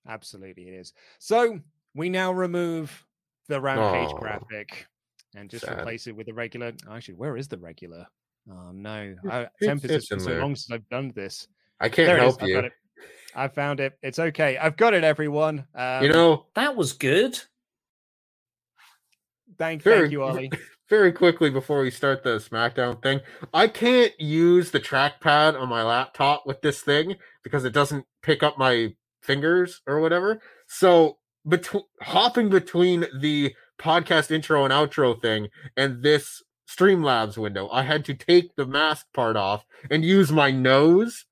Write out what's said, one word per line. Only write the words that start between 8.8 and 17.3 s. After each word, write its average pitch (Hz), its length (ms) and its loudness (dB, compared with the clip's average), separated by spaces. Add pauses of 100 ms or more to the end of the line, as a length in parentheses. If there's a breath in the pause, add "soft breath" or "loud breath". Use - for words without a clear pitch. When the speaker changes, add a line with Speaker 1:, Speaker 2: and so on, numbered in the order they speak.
Speaker 2:
It, 196 80 -8
Speaker 1:
I, 120 120 -6
Speaker 2:
it's, - 80 -14 (140)
Speaker 1:
Tempest, 143 200 -4
Speaker 2:
it's 139 80 -2
Speaker 1:
it's 135 160 -4
been 98 100 -6
Speaker 2:
in 92 60 -8
Speaker 1:
so 85 60 -6
Speaker 2:
there. 80 100 -6
Speaker 1:
long 143 160 -6
since - 160 -14
I've 110 160 -14
done 127 260 -10
this. - 320 -14 (320)
Speaker 2:
I - 100 -2
can't 165 180 2
Speaker 1:
There 175 100 4
it - 20 2
is. 123 40 4
Speaker 2:
help 131 200 2
Speaker 1:
I've - 60 -2
Speaker 2:
you. 95 60 0
Speaker 1:
got 104 100 -2
it. - 80 -12 (600 loud breath)
I 135 140 -6
found 143 320 -4
it. 135 200 -6
It's 135 180 -8
okay. 151 380 -2
I've 156 200 -2
got 226 160 4
it, 175 100 2
everyone. 151 640 -2 (100)
Um, 127 280 -2
Speaker 2:
You 143 60 4
know, 160 360 4 (100)
Speaker 3:
That 269 220 -2
was 147 160 -2
good. 196 440 0 (2250 soft breath)